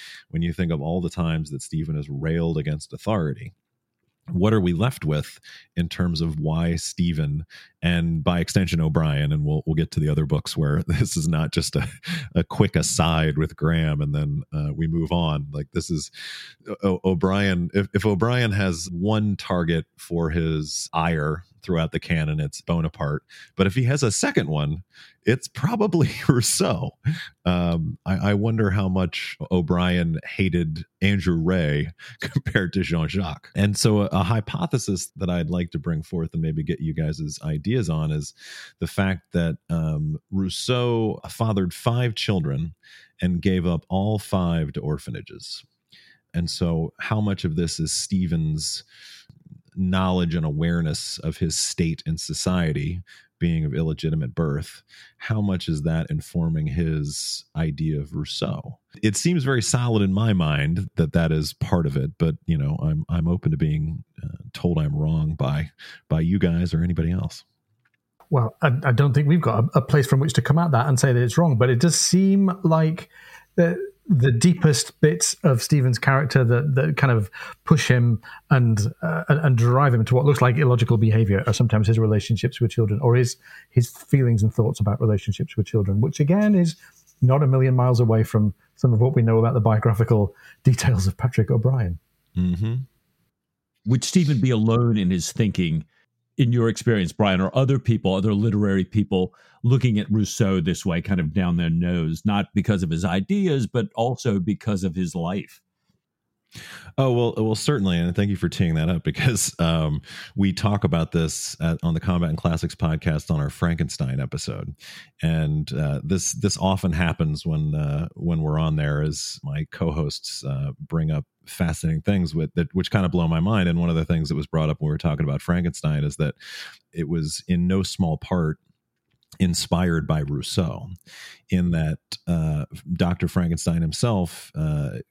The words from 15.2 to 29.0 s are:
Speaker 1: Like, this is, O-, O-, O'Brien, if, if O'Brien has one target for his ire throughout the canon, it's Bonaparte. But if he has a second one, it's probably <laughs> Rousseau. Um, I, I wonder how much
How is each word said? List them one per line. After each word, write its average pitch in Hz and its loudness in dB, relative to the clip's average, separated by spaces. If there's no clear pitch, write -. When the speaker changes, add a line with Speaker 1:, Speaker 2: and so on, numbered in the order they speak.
Speaker 1:
Like, 73 -8
this 85 -4
is, 78 -4
O-, 101 -8
O-, 95 0
O'Brien, 92 0
if, 98 0
if 98 0
O'Brien 113 0
has 92 -2
one 104 0
target 85 -2
for 82 -2
his 80 -2
ire 80 0
throughout 82 -2
the 80 -2
canon, 78 -2
it's 71 -6
Bonaparte. 80 -4
But 95 2
if 90 -2
he 127 2
has 139 0
a 110 2
second 123 -2
one, 76 -4
it's - 0
probably 208 0
<laughs> - -12
Rousseau. - 0
Um, 87 0
I, 95 0
I - 2
wonder 110 0
how 95 0
much 92 -2